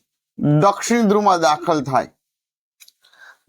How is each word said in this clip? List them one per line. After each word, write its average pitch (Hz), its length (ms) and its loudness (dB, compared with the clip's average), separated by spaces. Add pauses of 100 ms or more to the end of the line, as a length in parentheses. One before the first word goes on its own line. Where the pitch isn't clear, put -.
(600)
દક્ષિણ 202 500 0
ધ્રુવમાં 196 320 2
દાખલ 156 420 0
થાય. 120 280 -4 (1400)